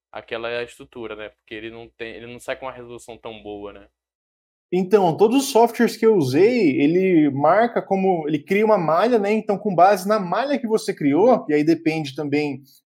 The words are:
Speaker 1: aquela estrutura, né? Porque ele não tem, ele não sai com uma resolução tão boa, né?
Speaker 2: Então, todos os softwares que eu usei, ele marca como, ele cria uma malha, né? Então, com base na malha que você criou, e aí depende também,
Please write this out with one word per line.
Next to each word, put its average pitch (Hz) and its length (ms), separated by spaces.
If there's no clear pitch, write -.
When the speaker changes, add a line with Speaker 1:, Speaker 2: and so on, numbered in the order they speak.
Speaker 1:
aquela 117 520
estrutura, 120 520
né? 107 140
Porque - 260
ele 110 160
não 117 160
tem, 113 280
ele 113 120
não 120 140
sai 131 160
com 131 80
uma 131 80
resolução 120 460
tão 110 240
boa, 101 320
né? 101 140
Speaker 2:
Então, 185 440
todos 233 280
os - 60
softwares 233 460
que 220 100
eu 220 80
usei, 160 680
ele 165 500
marca 180 520
como, 190 440
ele 151 120
cria 196 260
uma 214 140
malha, 180 400
né? 202 140
Então, 208 260
com 202 160
base 185 340
na 214 100
malha 202 400
que - 80
você 208 280
criou, 175 540
e 151 40
aí 147 100
depende 156 520
também, 147 480